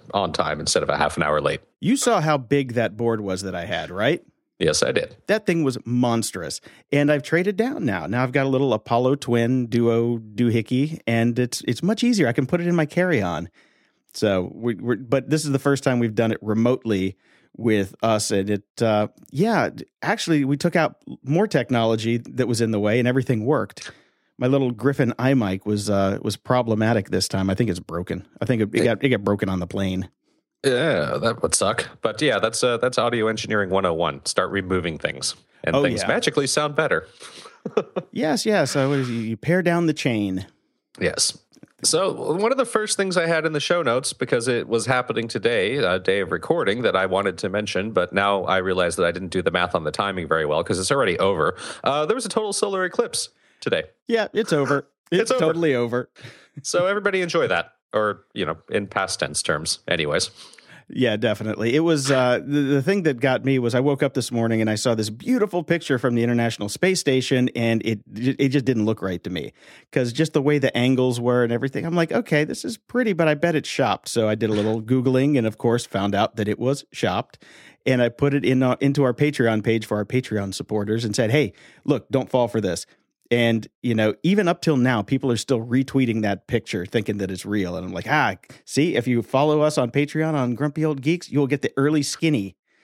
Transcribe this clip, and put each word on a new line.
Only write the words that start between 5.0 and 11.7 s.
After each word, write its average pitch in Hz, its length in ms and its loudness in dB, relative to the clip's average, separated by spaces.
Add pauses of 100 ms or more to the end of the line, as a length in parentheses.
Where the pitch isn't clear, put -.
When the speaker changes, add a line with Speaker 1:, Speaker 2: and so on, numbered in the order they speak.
Speaker 2:
That 214 220 0
thing 165 160 2
was 131 220 -2
monstrous. 117 760 0 (300)
And 143 200 4
I've 143 120 0
traded 180 340 0
down 247 260 -2
now. 95 220 -2
Now 120 160 -2
I've 127 100 -2
got 135 140 0
a 135 40 0
little 131 260 2
Apollo 127 400 2
Twin 120 500 0
Duo 117 540 2
Doohickey, 117 880 0
and 117 320 2
it's, 123 280 -2
it's 120 140 -2